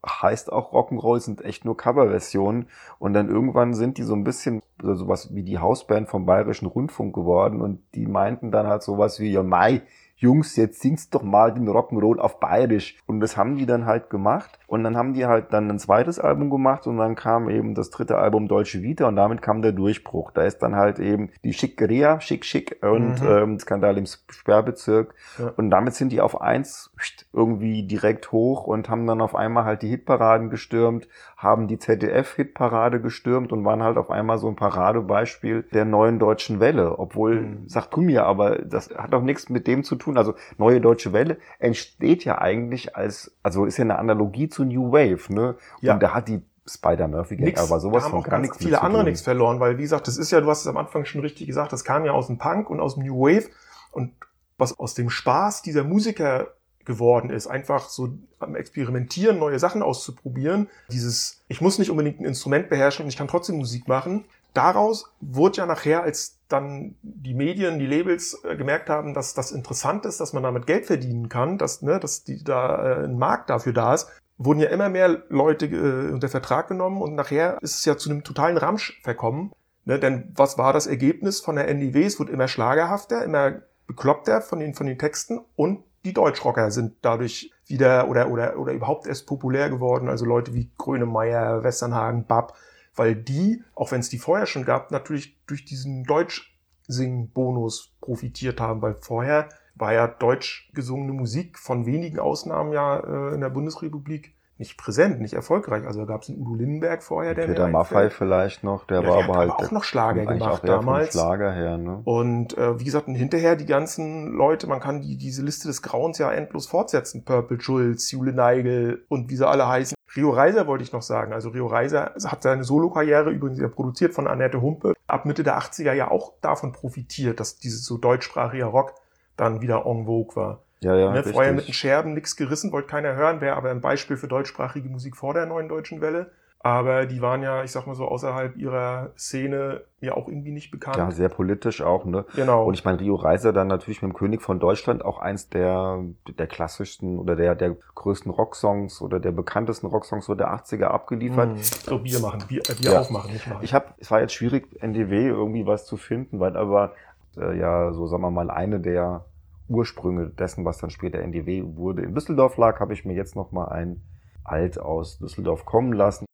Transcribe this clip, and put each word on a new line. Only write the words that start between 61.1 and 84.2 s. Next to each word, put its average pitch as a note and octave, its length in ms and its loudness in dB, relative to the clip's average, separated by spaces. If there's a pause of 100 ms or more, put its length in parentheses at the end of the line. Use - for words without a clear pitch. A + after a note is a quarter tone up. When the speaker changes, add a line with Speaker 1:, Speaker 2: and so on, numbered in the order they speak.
Speaker 2:
ich - 100 -10
muss F#3+ 200 4
nicht G3 120 2
unbedingt D3+ 300 0
ein E3 40 -6
Instrument C#3 440 0
beherrschen C#3 340 2
und C#3+ 60 -6
ich B2+ 80 -10
kann C#3+ 100 -6
trotzdem F3 300 -2
Musik B2 320 -6
machen, F3 340 0 (300)
daraus G3+ 640 2
wurde C#3+ 380 2
ja F#3+ 80 -2
nachher D#3+ 380 0
als - 360 -6 (140)
dann C#3 480 -6
die C3 320 -12
Medien, E3 460 -2
die C3+ 80 -2
Labels, E3+ 580 -2
äh, E3+ 100 -4
gemerkt D3 340 -2
haben, D3+ 240 -2
dass C#3 200 -6
das C3 180 -6
interessant C#3 540 -4
ist, - 160 -8
dass D3+ 120 -6
man C3 100 -4
damit B2 240 -4
Geld F3+ 180 2
verdienen B2 420 -2
kann, C#3 300 -2
dass, D3+ 240 -4
ne, D#3 180 0
dass - 240 -8
die, C3+ 200 -10
da, B2+ 580 0
äh, - 40 -2
ein B2+ 120 -4
Markt C#3 320 0
dafür A#2+ 240 0
da A#2 200 4
ist, - 160 -2 (280)
wurden D3 220 2
ja D#3 100 4
immer G3 200 2
mehr F#3 400 4
Leute, D3+ 360 4
äh, C#3+ 460 -2
unter C3+ 180 -4
Vertrag C3 380 -2
genommen F#3 340 -2
und D3+ 140 -4
nachher D3 460 0
ist - 180 -6
es - 60 -2
ja D3 120 2
zu D3 120 -8
einem D3 140 -4
totalen D#3+ 340 0
Ramsch F3+ 460 -2
verkommen. C3 480 -4 (340)
Ne, C#3 140 0
denn C3+ 360 0
was C#3 220 4
war C3 140 4
das D3 160 2
Ergebnis D#3 540 0
von D#3 160 -4
der C#3+ 100 0
N C#3+ 140 0
D C3 120 -2
W? D3+ 120 6
Es G3+ 140 -2
wurde - 120 -4
immer C3 160 0
schlagerhafter, E3 800 0
immer C#3+ 300 2 (300)
bekloppter D3 540 2